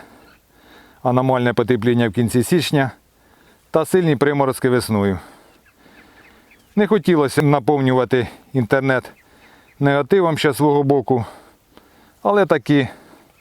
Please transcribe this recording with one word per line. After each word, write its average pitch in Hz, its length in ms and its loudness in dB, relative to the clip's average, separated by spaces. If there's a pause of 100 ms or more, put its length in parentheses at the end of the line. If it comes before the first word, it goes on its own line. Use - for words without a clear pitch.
(1040)
аномальне 127 500 0
потепління 120 560 0
в 104 40 -4
кінці 120 300 -2
січня 139 480 -2 (800)
та 160 140 0
сильні 165 320 0
приморозки 139 520 0
весною. 104 500 0 (1600)
Не 202 100 0
хотілося 160 560 0
наповнювати 131 880 0 (240)
інтернет 131 600 -2 (680)
негативом 143 580 0
ще 143 160 0
свого 147 280 0
боку, 135 420 0 (960)
але 202 240 2
такі 143 420 0 (520)